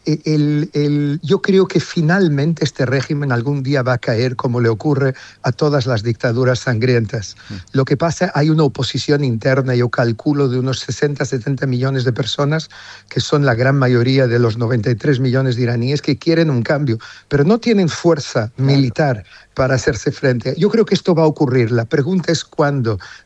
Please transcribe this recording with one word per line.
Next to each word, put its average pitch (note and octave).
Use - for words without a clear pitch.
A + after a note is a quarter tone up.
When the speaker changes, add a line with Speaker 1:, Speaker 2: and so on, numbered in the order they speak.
Speaker 1:
eh, D3+
el, D3
el, D3
yo F#3+
creo F#3+
que -
finalmente D#3+
este C3+
régimen C#3
algún C3+
día C3+
va B2+
a A#2+
caer, B2
como B2
le A2+
ocurre C3
a B2+
todas D3
las A#2
dictaduras A#2+
sangrientas. A#2
Speaker 2:
Ujú. G2
Speaker 1:
Lo C3+
que C#3+
pasa, E3+
hay D3
una D#3+
oposición C#3+
interna, C3
yo A#2+
calculo, C3+
de B2+
unos B2+
sesenta, C#3+
setenta C3+
millones C3
de B2
personas, -
que C3
son C#3+
la B2+
gran C3
mayoría B2+
de A#2+
los A2+
noventa A#2
y B2
tres B2+
millones C3
de B2
iraníes A#2+
que C#3+
quieren E3
un B2
cambio, C#3
pero C#3+
no A3+
tienen G3+
fuerza C3+
Speaker 2:
Claro. C3+
Speaker 1:
militar C3
para C3+
hacerse B2+
frente. B2+
Yo F#3
creo A3
que -
esto F3+
va D#3+
a -
ocurrir. B2+
La A#2
pregunta D#3+
es B2+
cuándo, C3+